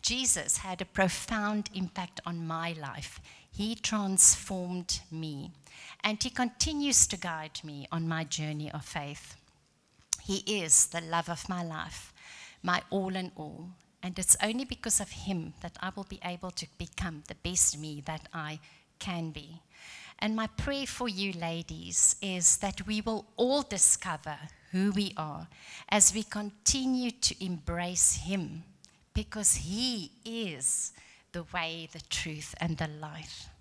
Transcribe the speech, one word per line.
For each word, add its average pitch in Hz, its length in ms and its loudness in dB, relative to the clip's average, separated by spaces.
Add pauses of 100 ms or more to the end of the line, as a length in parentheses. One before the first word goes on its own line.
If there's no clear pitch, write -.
Jesus 247 560 0
had 185 240 -6
a 180 40 -2
profound 208 880 0
impact 185 520 -6
on 170 220 -4
my 165 320 -2
life. 143 400 -8 (320)
He 208 240 -2
transformed 185 1300 2 (100)
me, 160 400 -6 (520)
and 214 180 2
he 254 80 0
continues 285 800 4
to 190 100 -4
guide 160 460 -6
me 147 280 -10
on 165 160 0
my 160 160 0
journey 151 480 -2
of 151 140 -8
faith. 147 500 -8 (840)
He 190 160 0 (240)
is 160 260 6
the 170 140 -4
love 165 280 0
of 170 200 -4
my 180 140 -2
life, 165 500 -8 (480)
my 175 300 0
all 190 240 0
in 185 200 -4
all, 160 340 -10 (340)
and 180 160 -4
it's - 240 10
only 233 220 0
because - 340 0
of 196 100 -2
him 170 520 -4
that 170 200 -10
I 190 140 -4
will 196 80 -8
be - 200 -10
able 180 280 -6
to - 160 -8 (100)
become 165 500 -4
the - 80 -10
best - 440 4
me 151 260 -6
that 156 260 -6
I 156 280 -6 (400)
can 170 320 -4
be. 151 300 -14 (580)
And 220 160 2
my 220 120 -2
prayer 277 380 -2
for 247 220 -4
you 196 260 -2
ladies 165 880 2
is 185 360 4
that 190 300 -2
we 214 140 0
will 220 240 -2 (100)
all 254 260 4
discover 156 760 2 (340)
who 196 200 4
we 196 240 0
are 160 320 -6 (420)
as 202 240 8
we 214 100 0
continue 254 880 0
to - 320 0
embrace 175 720 2
him, 165 480 -4 (500)
because 214 420 2
he 214 560 -2 (140)
is 220 680 -2 (400)
the 170 220 -8
way, 165 380 -4
the 156 180 -14
truth, 151 500 -4
and 160 180 0
the 160 100 -2
life. 151 600 -12 (120)